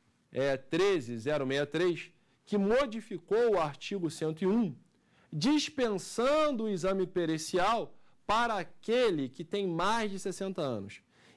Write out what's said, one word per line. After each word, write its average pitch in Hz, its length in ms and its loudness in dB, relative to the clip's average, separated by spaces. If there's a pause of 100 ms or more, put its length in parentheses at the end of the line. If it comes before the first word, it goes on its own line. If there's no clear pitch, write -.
(300)
é, 135 260 2
treze 156 640 0
zero 139 280 -2
meia 139 200 0
três, 165 460 -2 (320)
que 208 120 -2
modificou 214 1000 2
o 180 40 4
artigo 160 520 -4
cento 160 320 -6
e 185 40 2
um, 196 300 2 (560)
dispensando 247 1300 0
o 220 40 -2
exame 190 380 0
pericial 175 880 0 (320)
para 226 280 2
aquele 190 720 0
que 160 160 -12
tem 202 220 -4
mais 202 440 0
de 196 80 -6
sessenta 190 440 -6
anos. 107 400 -6 (340)